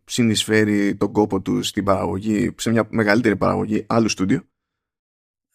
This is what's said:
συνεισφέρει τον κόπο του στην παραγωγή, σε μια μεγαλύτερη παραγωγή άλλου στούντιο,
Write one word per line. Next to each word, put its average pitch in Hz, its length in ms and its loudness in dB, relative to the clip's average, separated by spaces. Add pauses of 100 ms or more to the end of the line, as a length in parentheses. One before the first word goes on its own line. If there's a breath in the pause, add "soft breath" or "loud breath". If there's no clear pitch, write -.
συνεισφέρει 104 920 0
τον 101 160 -2
κόπο 104 300 0
του 101 220 -2
στην 98 200 -4
παραγωγή, 98 720 -2
σε - 120 -6
μια 110 200 0
μεγαλύτερη 107 460 2
παραγωγή 98 520 -2
άλλου 113 220 2
στούντιο, 107 320 -2 (1120)